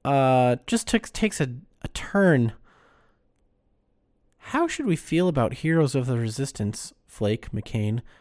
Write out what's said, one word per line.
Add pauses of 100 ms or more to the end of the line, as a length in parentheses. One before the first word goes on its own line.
uh, (120)
just
t-,
takes
a, (340)
a
turn. (1900)
How
should
we
feel
about
heroes
of
the
resistance, (140)
Flake,
McCain, (180)